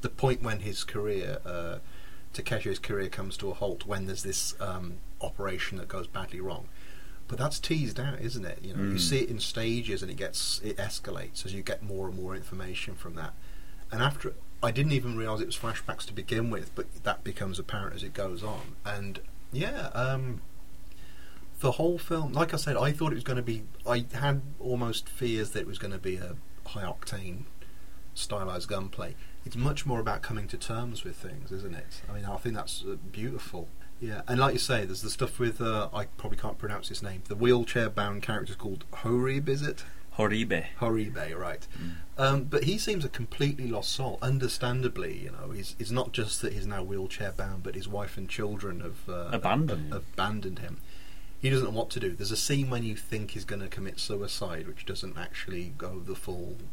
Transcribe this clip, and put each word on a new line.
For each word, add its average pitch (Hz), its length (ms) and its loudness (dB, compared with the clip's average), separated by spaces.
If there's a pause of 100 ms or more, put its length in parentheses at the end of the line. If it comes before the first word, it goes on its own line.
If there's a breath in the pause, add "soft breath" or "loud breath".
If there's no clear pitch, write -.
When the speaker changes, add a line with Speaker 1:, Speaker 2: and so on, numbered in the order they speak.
Speaker 1:
the - 80 0
point 127 340 4
when 110 180 4
his 101 220 0
career, 98 640 0
uh, 85 340 -2 (540 loud breath)
Takeshi's - 480 0
career 98 280 0
comes - 280 -2
to 98 140 -2
a 87 40 -4
halt 92 320 0
when 98 200 0
there's 95 180 -2
this, - 360 0
um, 92 340 -2 (260)
operation 95 580 0
that 87 80 -2
goes 92 220 -2
badly 90 320 -2
wrong. 92 260 -2 (640 loud breath)
But 123 100 -2
that's 143 220 0
teased 127 400 2
out, 139 200 0
isn't 117 240 0
it? 87 160 -2
You 95 140 -4
know, 95 80 2
you 98 120 2
Speaker 2:
Mm. 92 60 2
Speaker 1:
see 110 180 4
it - 100 2
in 113 100 -2
stages, 113 640 0
and 92 80 -2
it 95 60 -4
gets, - 480 0
it 107 140 -2
escalates 98 680 -2
as 95 80 -2
you 95 80 -2
get 101 180 -2
more 95 280 -2
and 92 80 -4
more 92 180 -2
information 92 600 -2
from 87 180 -4
that. 78 200 -4 (580 loud breath)
And 113 100 2
after, - 320 2 (300)
I 117 80 6
didn't 143 200 4
even 123 240 2
realise 110 240 0
it 113 60 0
was - 100 -2
flashbacks - 500 -2
to 104 60 -4
begin 113 380 0
with, 95 240 -2
but 95 120 -2 (180)
that - 180 2
becomes 95 380 -2
apparent 98 340 -2
as 92 80 -4
it 98 120 -4
goes 95 280 -2
on. - 320 -4 (100)
And 98 360 -2 (320)
yeah, 220 420 0
um, 131 460 2 (1200 loud breath)
the - 120 4
whole 170 260 4
film, 160 340 0
like 165 220 4
I - 20 0
said, 143 200 2
I 143 160 4
thought 156 200 2
it - 40 0
was 117 80 -2
gonna 123 180 0
be, 113 220 0 (220)
I 120 260 4
had 139 280 4 (180)
almost 123 500 0
fears 113 420 0
that 107 100 0
it 92 60 -2
was 98 120 -2
gonna 98 200 -2
be 92 180 0
a 90 200 -2 (300)
high 101 180 -2
octane 92 600 -2 (680 loud breath)
stylized 95 540 -2
gunplay. 98 460 -2 (300 loud breath)
It's - 120 -2
much 143 300 2
more 120 140 2
about 107 220 2
coming 107 260 0
to 120 80 -2
terms 117 480 -2
with 90 120 -2
things, - 360 -4
isn't 95 220 -2
it? - 340 -2
I 104 60 0
mean, 101 100 0
I 101 120 0
think 113 180 0
that's, - 280 -2
uh, 95 140 -2 (160)
beautiful. 107 560 -2 (320 loud breath)
Yeah, 107 260 -2
and 123 140 4
like 117 140 6
you 127 40 2
say, 113 280 2
there's 95 160 -2
the 107 80 0
stuff - 280 0
with, 117 220 2
uh, 110 320 2
I 104 140 -2
probably - 320 4
can't 101 200 2
pronounce 104 300 -2
his 101 140 -2
name, 95 260 -2
the 101 60 0
wheelchair-bound 110 880 6
character's 104 340 0
called 98 360 -2
Horib, 131 560 2
is 139 120 2
it? - 240 -2 (320 loud breath)
Speaker 2:
Horibe. 107 480 4 (160)
Speaker 1:
Horibe, 87 580 2
right. 87 280 -2 (120 loud breath)
Speaker 2:
Mm. 82 140 -2 (300 loud breath)
Speaker 1:
Um, 139 220 6
but 143 200 2
he 196 140 4
seems 196 260 2
a 135 60 0
completely 131 580 2
lost - 240 0
soul, 131 300 0
understandably, 123 960 2
you 92 120 -4
know. 92 220 -4
He's, 98 260 -4
it's 107 120 -2
not 123 220 2
just 104 300 0
that - 120 0
he's 101 120 0
now 98 160 0
wheelchair-bound, 95 800 -2
but 95 120 -2
his 95 140 -4
wife 101 280 -2
and 95 120 -2
children 101 520 0
have, - 280 -4
uh, 87 240 -2
Speaker 2:
Abandoned 101 600 2
Speaker 1:
have, 95 100 -2
Speaker 2:
him. - 20 -4 (100)
Speaker 1:
abandoned 95 460 0
him. 87 180 -2 (640 loud breath)
He 135 80 2
doesn't 131 160 6
know 101 140 0
what 117 120 2
to 117 100 0
do. 92 140 2
There's 101 180 0
a 107 40 0
scene 139 320 2
when 120 160 0
you 107 120 0
think 107 340 -2
he's 101 160 -4
gonna 98 220 -2
commit 95 300 -2
suicide, 87 680 -2
which 78 180 -4
doesn't 90 320 -2
actually 87 600 -2
go 90 220 -4
the 95 140 -4
full 90 420 -2 (160)